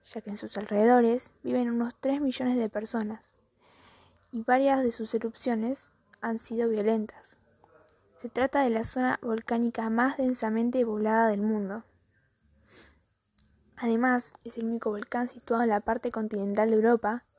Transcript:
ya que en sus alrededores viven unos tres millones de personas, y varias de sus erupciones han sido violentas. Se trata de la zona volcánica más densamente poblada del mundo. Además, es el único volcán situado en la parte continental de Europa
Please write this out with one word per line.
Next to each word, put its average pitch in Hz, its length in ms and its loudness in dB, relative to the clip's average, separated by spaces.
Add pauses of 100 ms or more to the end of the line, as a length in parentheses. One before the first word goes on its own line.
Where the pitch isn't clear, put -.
ya - 160 -14
que 208 80 -12
en 208 80 -10
sus - 180 -12
alrededores 226 760 4 (100)
viven 247 280 0
unos 233 260 -2
tres 277 240 0
millones 254 360 0
de 226 140 -2
personas, 220 640 -6 (960)
y 226 120 -6
varias 269 400 4
de 240 80 2
sus 220 240 -6
erupciones 226 760 -4 (300)
han 226 180 -4
sido 233 300 -2
violentas. 220 680 -2 (800)
Se 240 100 -10
trata 262 320 0
de 254 100 2
la 226 140 0
zona 254 380 -2
volcánica 233 680 -2
más 247 260 0
densamente 240 680 0
poblada 220 440 2
del 202 120 0
mundo. 214 420 -2 (1900)
Además, 240 580 0 (100)
es 233 140 -14
el 226 80 -4
único 226 240 -2
volcán 240 380 -4
situado 240 340 -2
en 233 80 4
la 208 100 2
parte 226 300 -4
continental 214 600 0
de 220 60 4
Europa 226 480 2 (140)